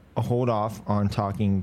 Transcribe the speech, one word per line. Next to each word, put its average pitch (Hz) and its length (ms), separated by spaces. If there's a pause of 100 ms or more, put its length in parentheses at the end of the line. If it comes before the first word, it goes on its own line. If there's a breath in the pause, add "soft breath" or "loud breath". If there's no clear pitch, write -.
(160)
hold 123 340
off 107 360
on 104 220
talking 98 540